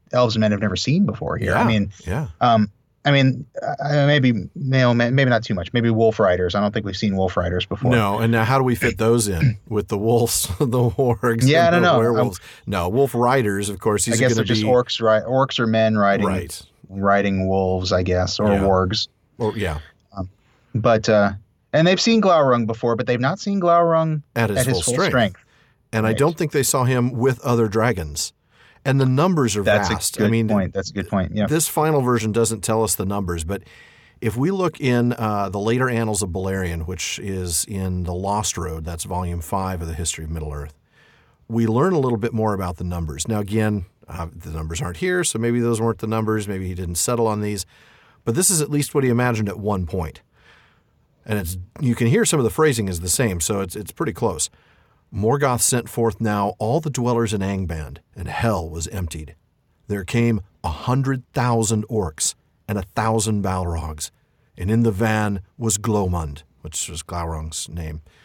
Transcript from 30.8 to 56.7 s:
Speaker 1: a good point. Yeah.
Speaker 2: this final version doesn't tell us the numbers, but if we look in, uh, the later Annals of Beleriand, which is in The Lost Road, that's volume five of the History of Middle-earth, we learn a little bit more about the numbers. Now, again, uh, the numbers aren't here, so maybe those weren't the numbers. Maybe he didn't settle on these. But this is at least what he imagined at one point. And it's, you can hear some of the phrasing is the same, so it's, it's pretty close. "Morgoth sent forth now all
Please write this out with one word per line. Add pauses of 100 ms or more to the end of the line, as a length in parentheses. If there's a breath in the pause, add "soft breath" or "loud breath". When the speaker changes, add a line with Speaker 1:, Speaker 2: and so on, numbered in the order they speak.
Speaker 1:
a
good
point.
Yeah.
Speaker 2:
this
final
version
doesn't
tell
us
the
numbers,
but (580 loud breath)
if
we
look
in,
uh,
the
later
Annals
of
Beleriand,
which
is
in
The
Lost
Road,
that's
volume
five
of
the
History
of
Middle-earth, (760 soft breath)
we
learn
a
little
bit
more
about
the
numbers.
Now,
again, (220)
uh,
the
numbers
aren't
here,
so
maybe
those
weren't
the
numbers.
Maybe
he
didn't
settle
on
these. (580 soft breath)
But
this
is
at
least
what
he
imagined
at
one
point. (1040 soft breath)
And
it's, (220)
you
can
hear
some
of
the
phrasing
is
the
same,
so
it's,
it's
pretty
close. (640 soft breath)
"Morgoth
sent
forth
now
all